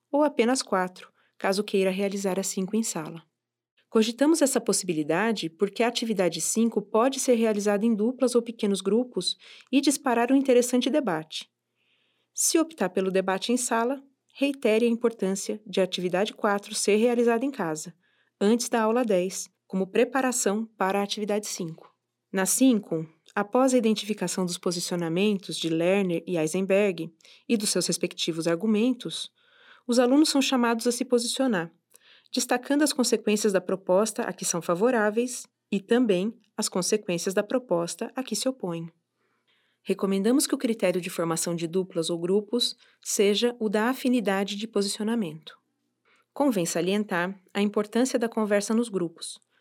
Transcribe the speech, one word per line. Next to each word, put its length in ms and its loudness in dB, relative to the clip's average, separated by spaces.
ou 140 2
apenas 380 2
quatro, 500 -4
caso 240 0
queira 280 0
realizar 500 -2
as 80 -4
cinco 260 -4
em 80 0
sala. 400 -8
Cogitamos 540 2
essa 180 2
possibilidade 880 -2
porque 340 -2
a 60 4
atividade 520 -2
cinco 420 0
pode 360 0
ser 160 2
realizada 520 2
em 80 2
duplas 400 0
ou 80 4
pequenos 380 -2
grupos 560 -2
e 100 4
disparar 520 2
um 40 6
interessante 520 4
debate. 600 -2
Se 260 0
optar 320 0
pelo 200 -2
debate 420 0
em 40 2
sala, 460 -2
reitere 540 0
a 20 4
importância 800 -2
de 140 -2
a 40 4
atividade 480 -2
quatro 400 -2
ser 240 0
realizada 480 2
em 60 -2
casa, 420 -6
antes 280 2
da 120 0
aula 240 2
dez, 460 -2
como 220 -2
preparação 800 0
para 220 2
a 20 0
atividade 460 -4
cinco. 440 -10
Na 140 0
cinco, 580 2
após 400 2
a 20 6
identificação 720 0
dos 100 -6
posicionamentos 1000 -2
de 100 -4
Lerner 600 0
e 100 -2
Eisenberg 760 0
e 80 2
dos 140 -2
seus 180 -2
respectivos 580 -4
argumentos, 840 -2
os 140 0
alunos 300 6
são 120 2
chamados 460 2
a 60 2
se 120 -2
posicionar, 680 0
destacando 500 0
as 100 2
consequências 600 0
da 80 2
proposta 640 0
a 100 -6
que 120 -10
são 180 -4
favoráveis 840 0
e 100 0
também 520 2
as 120 -4
consequências 640 -2
da 80 0
proposta 720 -4
a 80 -8
que 140 -8
se 120 -2
opõem. 400 -6
Recomendamos 640 0
que 80 -2
o 40 0
critério 420 0
de 100 -8
formação 460 -2
de 100 -4
duplas 440 -4
ou 80 -4
grupos 580 -2
seja 560 0
o 100 -2
da 200 0
afinidade 680 0
de 140 -8
posicionamento. 880 -4
Convém 340 0
salientar 680 -2
a 100 0
importância 560 0
da 100 -2
conversa 460 0
nos 140 0
grupos, 520 -6